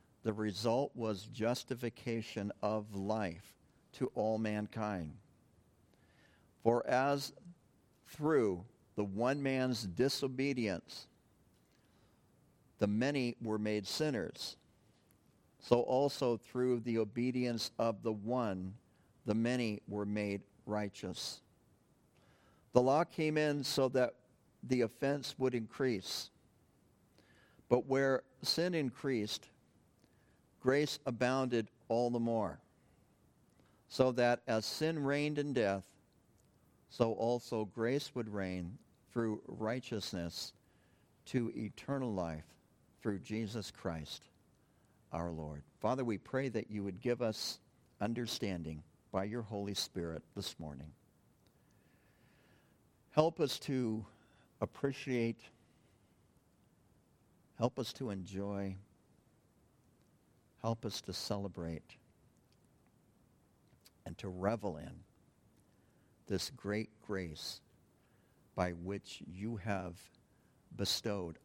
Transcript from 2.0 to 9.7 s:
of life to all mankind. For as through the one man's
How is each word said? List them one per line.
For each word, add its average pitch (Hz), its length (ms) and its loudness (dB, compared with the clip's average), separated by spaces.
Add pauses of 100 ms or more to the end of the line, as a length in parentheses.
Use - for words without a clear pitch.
of 107 320 0
life 98 600 -2 (400)
to - 200 -2
all 110 220 0
mankind. 107 800 -2 (1500)
For 120 240 4
as 139 460 2 (760)
through 123 580 2 (300)
the 104 80 2
one 117 380 2
man's 127 420 2